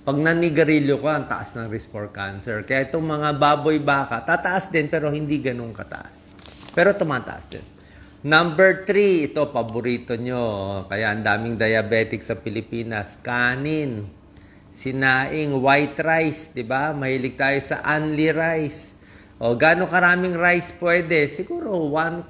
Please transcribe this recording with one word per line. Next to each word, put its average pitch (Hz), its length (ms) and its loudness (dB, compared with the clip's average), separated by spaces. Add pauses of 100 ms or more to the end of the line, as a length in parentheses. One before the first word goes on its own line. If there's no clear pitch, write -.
Pag 143 160 -2
nanigarilyo 156 800 2
ka, 147 160 -2
ang 139 160 -4
taas - 240 -8
ng 113 160 -8
risk 107 240 -10
for 104 160 -8
cancer. 98 560 -8
Kaya 135 240 -2
itong 160 160 -4
mga 151 320 -2
baboy, 147 400 4
baka, 139 480 0
tataas 180 480 -2
din, 151 160 2
pero 151 240 0
hindi 151 240 -2
ganun 120 400 -4
kataas. - 480 -16 (480)
Pero 196 240 4
tumataas 143 560 -4
din. - 80 -14 (640)
Number 175 640 4
three, 190 400 4
ito, 147 240 0
paborito 117 640 -4
nyo. 123 240 -4 (480)
Kaya 104 240 -2
ang 107 80 -4
daming 107 400 0
diabetic 110 640 2
sa 113 80 -4
Pilipinas. 110 880 -6
Kanin, 123 880 -2 (640)
sinaing, 135 880 0
white 147 400 4
rice, 160 480 0
di 123 160 -8
ba? 143 320 -2
Mahilig 131 400 -2
tayo 139 240 2
sa - 320 -6
only 156 400 2
rice. 160 640 -4 (400)
O, 117 160 2
gaano 170 320 4
karaming 180 480 2
rice 175 480 2
pwede? 170 480 2
Siguro, 226 480 -6 (160)
one 165 360 -2